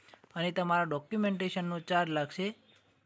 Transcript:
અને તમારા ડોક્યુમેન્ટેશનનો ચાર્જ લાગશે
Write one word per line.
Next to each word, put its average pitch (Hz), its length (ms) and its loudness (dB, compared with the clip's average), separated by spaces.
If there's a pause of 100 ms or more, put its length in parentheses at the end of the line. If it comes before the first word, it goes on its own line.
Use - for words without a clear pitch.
(340)
અને 170 180 -2
તમારા 175 300 2
ડોક્યુમેન્ટેશનનો 180 960 -2
ચાર્જ 175 320 2
લાગશે 156 440 -2 (520)